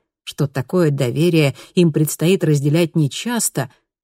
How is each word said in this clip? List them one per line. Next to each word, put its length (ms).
что 240
такое 440
доверие 640
им 180
предстоит 520
разделять 500
нечасто — 760